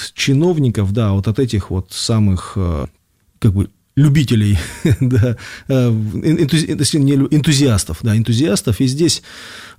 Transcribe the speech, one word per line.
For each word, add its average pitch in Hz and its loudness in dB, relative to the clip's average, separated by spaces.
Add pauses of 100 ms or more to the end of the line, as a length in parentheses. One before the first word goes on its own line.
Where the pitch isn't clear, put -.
(120)
чиновников, 135 0
да, 110 0
а - 2
вот 98 0
от 107 -2
этих 113 0
вот 92 -4
самых, 104 0
а, 85 -2 (520)
как 104 2
бы, 98 0 (300)
любителей, 127 4 (260)
<laughs> 143 2
да, 123 2 (320)
э, 139 0 (140)
эн-, 110 -2
энтузи-, 131 0
точнее, - 0
не 139 2
лю-, 135 0
энтузиастов, 135 2
да, 110 0
энтузиастов. 123 0
И 135 2
здесь, 147 0 (560)